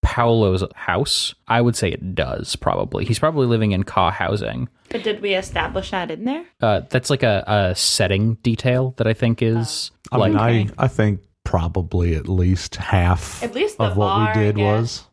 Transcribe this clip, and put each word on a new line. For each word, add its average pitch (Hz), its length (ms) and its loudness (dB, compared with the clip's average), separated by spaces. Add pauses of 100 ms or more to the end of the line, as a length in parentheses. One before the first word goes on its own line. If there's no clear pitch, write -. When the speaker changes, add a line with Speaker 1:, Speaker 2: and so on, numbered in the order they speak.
Speaker 1:
Paolo's 110 600 2 (100)
house, - 640 -2 (120)
I 117 140 4
would 120 140 2
say 98 160 0
it 90 240 -6
does, - 400 -4
probably. 50 500 -2
He's 113 140 -2
probably 156 260 2
living 110 280 2
in 95 100 0
Ka 90 260 2
housing. 101 580 -4 (220)
Speaker 2:
But - 140 -6
did 214 180 -4
we 196 140 -2
establish 190 560 -4
that 180 180 -4
in 160 160 -10
there? 294 180 -4 (180)
Speaker 1:
Uh, 107 280 2
that's - 200 -2
like 139 140 0
a, 104 220 2
a 98 300 2
setting 101 600 0
detail 127 640 -2
that 113 100 0
I 113 60 2
think 117 300 0
is 113 480 -2 (200)
Speaker 3:
I 127 60 -2
mean, 104 160 4
Speaker 1:
like 104 80 4
Speaker 3:
I, 117 80 4 (120)
Speaker 2:
Okay. 104 80 -2 (100)
Speaker 3:
I 131 80 2
think 107 320 0 (240)
probably 87 720 0
at 78 120 -6
least 90 500 0
half - 680 0
Speaker 2:
At 233 100 -6
least 403 260 -2
Speaker 3:
of 98 140 0
Speaker 2:
the 95 60 0
Speaker 3:
what 208 80 2
Speaker 2:
bar, 214 280 2
Speaker 3:
we 214 60 2
did 104 140 2
Speaker 2:
I 104 40 -2
guess. 104 220 2
Speaker 3:
was. - 320 -6